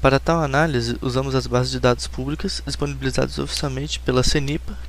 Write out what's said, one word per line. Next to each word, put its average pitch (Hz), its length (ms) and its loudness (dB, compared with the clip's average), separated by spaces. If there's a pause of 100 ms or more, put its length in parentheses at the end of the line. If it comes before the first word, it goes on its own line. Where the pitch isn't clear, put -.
Para 135 180 6
tal 165 220 2
análise, 135 600 2
usamos 131 320 -2
as 123 140 0
bases 127 240 0
de 127 80 -4
dados 123 280 2
públicas 143 580 -4
disponibilizadas 135 720 -2
oficialmente 139 640 -4
pela 127 200 4
cenipa, 143 560 2 (120)